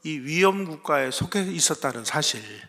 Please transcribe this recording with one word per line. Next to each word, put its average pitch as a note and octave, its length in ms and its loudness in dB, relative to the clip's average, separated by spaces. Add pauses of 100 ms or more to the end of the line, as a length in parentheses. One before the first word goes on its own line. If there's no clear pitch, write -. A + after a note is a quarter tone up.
이 D#3 140 -4
위험 F#3 480 4
국가에 D3 440 0
속해 E3+ 320 -2
있었다는 D3 600 0
사실. B2+ 380 0 (260)